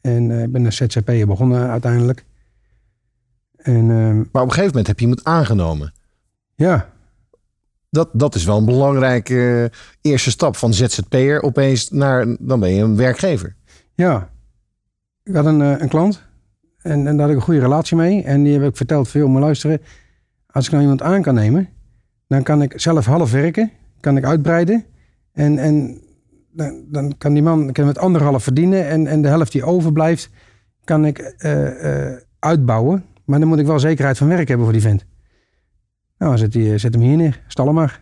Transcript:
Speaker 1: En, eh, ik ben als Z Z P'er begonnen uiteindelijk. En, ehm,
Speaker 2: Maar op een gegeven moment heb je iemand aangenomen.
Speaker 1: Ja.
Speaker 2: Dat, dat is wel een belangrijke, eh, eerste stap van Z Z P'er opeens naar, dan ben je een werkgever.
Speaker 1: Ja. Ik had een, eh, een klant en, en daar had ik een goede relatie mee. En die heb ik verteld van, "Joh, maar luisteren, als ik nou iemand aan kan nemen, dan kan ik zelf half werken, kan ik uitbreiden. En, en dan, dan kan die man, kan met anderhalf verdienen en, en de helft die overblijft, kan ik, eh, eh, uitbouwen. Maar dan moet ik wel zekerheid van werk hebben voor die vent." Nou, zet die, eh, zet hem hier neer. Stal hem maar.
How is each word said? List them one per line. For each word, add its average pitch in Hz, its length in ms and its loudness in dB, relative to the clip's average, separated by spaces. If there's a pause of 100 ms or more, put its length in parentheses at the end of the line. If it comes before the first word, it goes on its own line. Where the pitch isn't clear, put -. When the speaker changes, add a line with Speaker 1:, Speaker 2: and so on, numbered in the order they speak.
Speaker 1:
En, 120 300 0
eh, 117 120 -2
ik 117 100 -6
ben 123 120 0
als 110 120 -2
Z - 100 -4
Z - 180 -4
P'er 113 220 0
begonnen 123 440 0
uiteindelijk. 120 540 -2 (1300)
En, - 180 -2 (160)
ehm, 110 260 2
Speaker 2:
Maar 120 260 -2
op 127 60 0
een - 0 -
gegeven 185 180 0
moment 131 200 0
heb 104 120 -2
je 117 80 0
iemand 123 180 -2
aangenomen. 95 680 0 (640)
Speaker 1:
Ja. 151 380 0 (1000)
Speaker 2:
Dat, 160 220 0
dat 139 220 0
is 87 100 -2
wel 104 140 2
een 110 60 2
belangrijke, 123 1040 0 (320)
eh, 151 100 0
eerste 131 180 0
stap - 260 -2
van 113 180 0
Z 117 120 2
Z - 120 -4 (100)
P'er 139 340 0
opeens 135 480 0
naar, 127 500 0
dan 123 200 -2
ben 92 140 2
je 101 80 2
een 110 140 2
werkgever. 123 580 -2 (400)
Speaker 1:
Ja. 143 360 -2 (920)
Ik 190 120 -8
had 147 120 2
een, 156 160 2
eh, 143 180 2
een 151 80 -4
klant 180 340 -2 (600)
en, 143 240 -2
en 151 100 0
daar 147 40 0
had 147 100 2
ik 147 60 0
een 120 60 -2
goede 160 180 0
relatie 147 360 0
mee. 180 260 0
En 139 200 0
die 143 100 4
heb 139 180 2
ik - 60 -10
verteld 135 320 -2
van, 147 120 -2
"Joh, 139 120 2
maar 135 100 2
luisteren, 151 380 -2 (680)
als 135 180 -4
ik - 60 -8
nou 147 120 2
iemand 139 200 2
aan 185 200 0
kan 139 120 0
nemen, 120 340 2 (600)
dan 139 140 0
kan 147 200 0
ik 135 180 -2
zelf 160 260 0
half 147 260 0
werken, 165 380 0 (300)
kan 139 160 0
ik 131 80 -2
uitbreiden. 165 600 0 (480)
En, 147 260 0
en 143 420 -2 (520)
dan, 151 380 -10
dan 143 280 -6
kan 147 160 -2
die 147 80 2
man, 156 300 0
kan 143 140 0
met 143 120 0
anderhalf 147 440 0
verdienen 170 460 0
en, 156 180 0
en 151 160 0
de 143 60 2
helft 156 240 0
die 131 120 0
overblijft, 160 680 0 (540)
kan 151 200 0
ik, 147 140 -2
eh, 143 960 -4
eh, 127 80 -16 (180)
uitbouwen. 147 680 0 (200)
Maar 143 140 0
dan 160 100 2
moet 160 100 2
ik 147 80 0
wel 156 140 0
zekerheid 139 380 0
van 143 100 2
werk 170 200 0
hebben 120 180 0
voor 110 80 2
die 110 80 2
vent." 104 220 0 (1120)
Nou, 147 200 0
zet 110 140 0
die, 110 200 0
eh, 104 60 0
zet 117 160 -2
hem 117 80 2
hier 135 140 4
neer. 165 300 0
Stal 131 200 -4
hem 151 80 0
maar. 156 280 -2